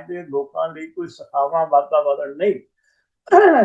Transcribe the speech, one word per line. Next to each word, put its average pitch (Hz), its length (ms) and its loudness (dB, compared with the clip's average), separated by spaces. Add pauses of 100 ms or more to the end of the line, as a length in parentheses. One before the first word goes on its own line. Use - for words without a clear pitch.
ਦੇ 175 140 -12
ਲੋਕਾਂ 160 520 -8
ਲਈ 160 120 -16
ਕੋਈ 170 220 -12
ਸੁਖਾਵਾਂ 147 580 -4
ਵਾਤਾਵਰਣ 143 720 0
ਨਹੀਂ। 180 180 -2 (1080)